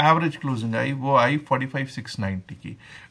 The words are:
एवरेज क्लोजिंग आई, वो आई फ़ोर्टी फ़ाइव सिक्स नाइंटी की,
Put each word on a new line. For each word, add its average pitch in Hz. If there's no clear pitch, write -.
एवरेज 160
क्लोजिंग 117
आई, 123
वो 135
आई 127
फ़ोर्टी 131
फ़ाइव 131
सिक्स -
नाइंटी 95
की, -